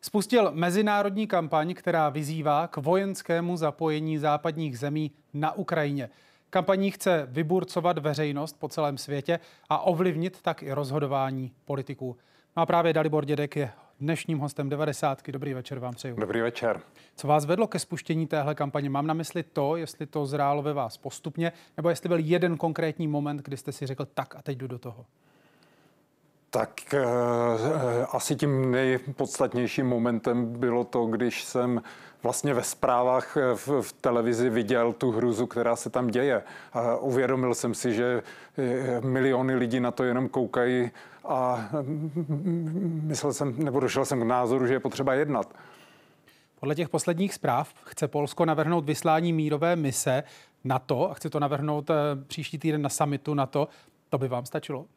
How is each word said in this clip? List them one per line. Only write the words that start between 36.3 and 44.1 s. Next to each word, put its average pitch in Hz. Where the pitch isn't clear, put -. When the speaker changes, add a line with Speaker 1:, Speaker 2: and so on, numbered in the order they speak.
Speaker 2:
A 120
uvědomil 127
jsem 117
si, 120
že, 120
eh, 127
miliony 131
lidí 123
na 123
to 127
jenom 127
koukají 123
a, 127
mm, 160
myslel 147
jsem, 139
nebo 139
došel 131
jsem 127